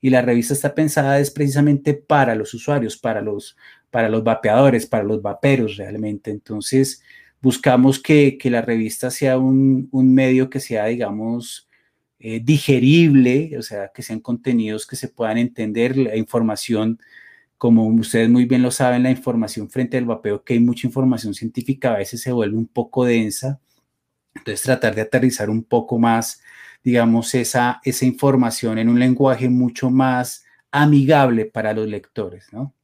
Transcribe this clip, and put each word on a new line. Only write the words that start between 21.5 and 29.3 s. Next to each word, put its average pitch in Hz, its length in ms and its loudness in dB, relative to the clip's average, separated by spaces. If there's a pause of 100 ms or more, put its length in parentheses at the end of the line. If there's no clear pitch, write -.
a 104 40 -2
veces 101 240 -8
se 127 100 -6
vuelve 110 260 -2
un 113 100 -4
poco 123 380 -4
densa, 120 540 -2 (760)
entonces - 260 -10
tratar 123 340 0
de 110 60 -2
aterrizar 120 480 0
un 110 140 -4
poco 117 340 -2
más, 117 440 0 (420)
digamos, 117 520 2
esa, 120 500 0
esa 131 200 -2
información 123 760 0
en 113 100 0
un 120 100 2
lenguaje 127 480 2